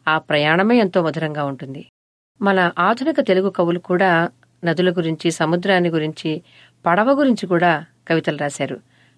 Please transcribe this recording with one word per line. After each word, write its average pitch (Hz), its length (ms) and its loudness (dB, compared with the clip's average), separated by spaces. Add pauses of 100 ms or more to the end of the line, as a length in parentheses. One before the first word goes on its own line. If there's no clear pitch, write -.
ఆ 156 100 2
ప్రయాణమే 165 640 2
ఎంతో 185 240 2
మధురంగా 151 420 -4
ఉంటుంది. 135 400 -10 (560)
మన 190 380 2
ఆధునిక 247 420 0
తెలుగు 190 280 2
కవులు 175 300 0
కూడా 175 500 2 (360)
నదుల 175 260 0
గురించి, 160 400 -2
సముద్రాన్ని 175 580 0
గురించి, 156 520 -4 (440)
పడవ 202 260 2
గురించి 269 360 0
కూడా 170 380 2 (220)
కవితలు 160 300 -2
రాశారు. 143 420 -6 (380)